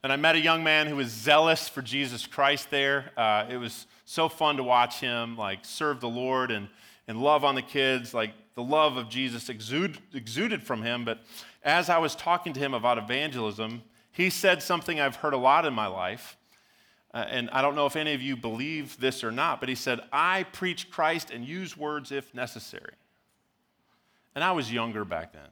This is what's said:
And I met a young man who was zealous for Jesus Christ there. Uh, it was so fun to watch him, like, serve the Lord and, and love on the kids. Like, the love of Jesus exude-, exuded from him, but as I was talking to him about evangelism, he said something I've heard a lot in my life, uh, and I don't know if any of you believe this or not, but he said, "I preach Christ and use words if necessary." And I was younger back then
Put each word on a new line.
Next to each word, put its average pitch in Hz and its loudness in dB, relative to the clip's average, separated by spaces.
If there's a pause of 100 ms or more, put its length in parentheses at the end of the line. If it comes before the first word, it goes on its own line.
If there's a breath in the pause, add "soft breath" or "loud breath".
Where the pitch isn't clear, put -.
And 131 0
I 139 2
met 160 6
a 160 6
young 160 4
man 156 4
who 147 -2
was 135 -2
zealous 151 4
for - -8
Jesus 123 -4
Christ 143 0
there. 139 0
Uh, 107 2
it 127 -8
was 117 -8 (180 soft breath)
so 165 0
fun 151 0
to 135 -2
watch 123 4
him, 117 -4
like, 98 -4
serve 143 -4
the 120 -4
Lord 127 0
and, 101 -4 (380 loud breath)
and 113 -6
love 147 4
on 139 4
the 127 -2
kids. 131 0
Like, 110 -2 (200)
the 123 -8
love 147 4
of 120 -6
Jesus 120 -6
exude-, 131 -4 (140)
exuded 139 -4
from 113 -4
him, 120 -2
but 117 -4 (420 loud breath)
as 160 2
I 170 6
was 160 2
talking 175 0
to 135 -4
him 139 -2
about 120 2
evangelism, 117 -4 (280 soft breath)
he 180 0
said 185 4
something 165 -2
I've 139 0
heard 151 -2
a 135 0
lot 139 6
in 143 0
my 110 -2
life, 95 -6 (800 soft breath)
uh, 120 -4
and 120 -4
I 131 2
don't 143 2
know 147 2
if 143 -2
any 151 -2
of 127 -4
you 131 -4
believe 131 -8
this 131 -2
or 110 -2
not, 135 0
but 127 -4
he 127 -2
said, 127 -2 (120)
"I 180 2
preach - -6
Christ 160 0
and 120 -10
use 175 -10
words 147 -6
if 135 -8
necessary." - -10 (1400)
And 143 -2
I 185 4
was 127 0
younger 113 -2
back 85 -6
then 73 -20